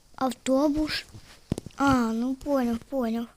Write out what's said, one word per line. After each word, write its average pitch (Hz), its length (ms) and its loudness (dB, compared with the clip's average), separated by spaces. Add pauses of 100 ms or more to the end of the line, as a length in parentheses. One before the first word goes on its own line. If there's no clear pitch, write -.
(160)
Автобус. 277 880 0 (720)
А, 277 160 4
ну 240 420 0
поняв, 262 420 0
поняв. 233 600 -4